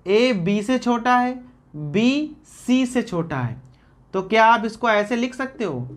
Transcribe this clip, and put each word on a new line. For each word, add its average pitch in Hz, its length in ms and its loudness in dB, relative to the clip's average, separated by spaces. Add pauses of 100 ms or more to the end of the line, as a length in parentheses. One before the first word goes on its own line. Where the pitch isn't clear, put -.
ए 233 300 4
बी 202 280 0
से 254 160 0
छोटा 247 380 0
है, 247 220 -2 (340)
बी 226 640 0 (220)
सी 254 280 2
से 247 180 -2
छोटा 165 340 -4
है। 127 280 -6 (480)
तो 190 100 -2
क्या 220 220 4
आप 226 200 4
इसको 226 240 -4
ऐसे 208 260 0
लिख 247 200 -2
सकते 262 280 -8
हो 147 160 -4 (180)